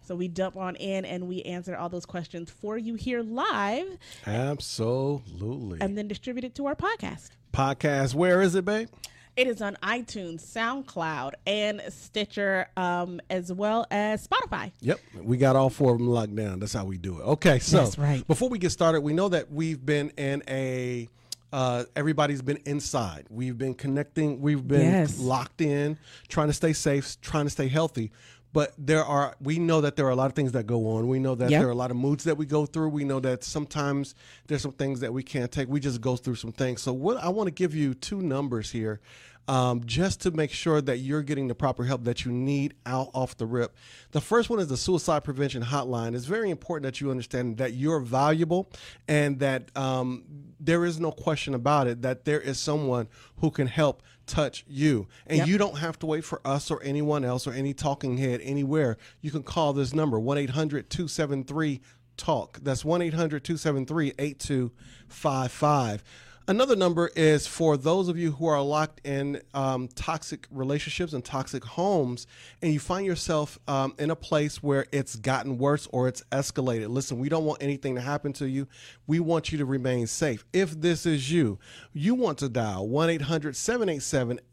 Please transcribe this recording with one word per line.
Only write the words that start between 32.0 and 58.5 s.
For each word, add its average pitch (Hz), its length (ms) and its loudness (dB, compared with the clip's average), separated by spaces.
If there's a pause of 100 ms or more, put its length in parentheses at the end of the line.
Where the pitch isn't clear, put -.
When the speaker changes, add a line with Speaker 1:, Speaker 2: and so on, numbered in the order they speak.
Speaker 2:
that 160 120 2
we 151 120 -4
go 151 180 2
through. 156 240 -2
We 147 160 -2
know 135 140 0
that 127 240 -2
sometimes 143 720 -2 (320)
there's 147 160 -2
some 139 80 -4
things 135 300 -2
that 117 120 -4
we 131 80 -4
can't 127 300 -4
take. 135 180 -2
We 143 100 0
just 131 220 -2
go 127 160 2
through 123 180 -4
some 113 160 -10
things. 127 300 -2
So 131 100 -2
what, 160 320 -2
I 175 60 0
wanna 196 220 0
give 160 240 0
you 143 180 2
two 196 280 -6
numbers 135 500 -2
here, 110 300 -4 (460)
um, 127 380 2
just 156 360 0
to 185 100 2
make 156 200 0
sure 156 300 2
that 135 160 0
you're 139 260 -2
getting 139 240 -2
the 120 80 -2
proper 127 280 0
help 123 220 0
that 120 200 0
you 123 60 -2
need 139 420 0 (140)
out 131 280 -2
off 131 220 -2
the 113 100 -4
rip. 117 280 -2 (360)
The 151 100 0
first 233 280 2
one 233 100 0
is 175 80 0
the 131 100 -2
Suicide 165 460 2
Prevention 135 400 -2
Hotline. 120 520 -2
It's 123 100 -6
very 202 260 -2
important 156 320 -6
that 135 180 -6
you 139 80 -2
understand 123 480 -4
that 123 160 -2
you're 147 260 2
valuable 156 720 2 (380)
and 147 320 2
that, 135 380 -2
um, 127 460 -2 (360)
there 170 260 4
is 165 140 -2
no 160 120 0
question 147 440 -2
about 135 320 4
it, 120 140 -2
that 127 240 -2
there 151 160 2
is 131 180 -4
someone 131 480 0 (300)
who 160 120 2
can 143 180 0
help 143 360 0 (240)
touch 147 400 -2
you. 135 400 2 (180)
And 156 140 4
Speaker 1:
Yep. 156 80 2
Speaker 2:
you 190 100 4
don't 202 220 2
have 160 200 -4
to 165 60 -8
wait 156 180 -2
for - 220 -8
us 139 240 0
or 156 140 -2
anyone 147 420 0
else 123 220 -2
or 139 60 -4
any 135 200 -2
talking 139 440 -2
head 123 260 0
anywhere. 139 540 0 (240)